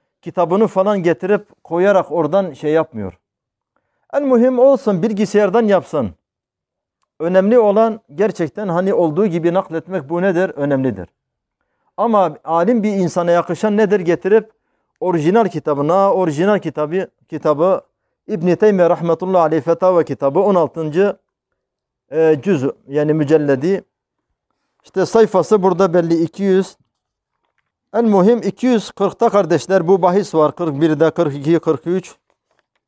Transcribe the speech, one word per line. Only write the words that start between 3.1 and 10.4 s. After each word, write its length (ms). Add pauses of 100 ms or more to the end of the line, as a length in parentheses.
En 100
mühim 360
olsun, 440
bilgisayardan 640
yapsın. 460 (1080)
Önemli 400
olan 400 (160)
gerçekten 520
hani 260
olduğu 320
gibi 280
nakletmek 560
bu 120
nedir? 280